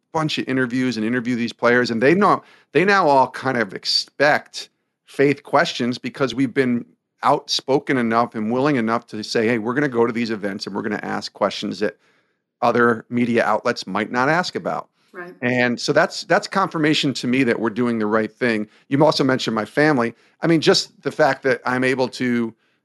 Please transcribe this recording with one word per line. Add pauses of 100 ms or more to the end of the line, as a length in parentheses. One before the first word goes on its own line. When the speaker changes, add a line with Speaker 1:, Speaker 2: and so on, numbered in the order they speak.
(140)
Speaker 1:
bunch
of
interviews
and
interview
these
players,
and
they
know, (300)
they
now
all
kind
of
expect (360)
faith
questions
because
we've
been (380)
outspoken
enough
and
willing
enough
to
say,
"Hey,
we're
gonna
go
to
these
events
and
we're
gonna
ask
questions
that (640)
other
media
outlets
might
not
ask
about." (220)
Speaker 2:
Right.
Speaker 1:
And
so
that's,
that's
confirmation
to
me
that
we're
doing
the
right
thing. (220)
You
also
mentioned
my
family. (280)
I
mean,
just
the
fact
that
I'm
able
to, (320)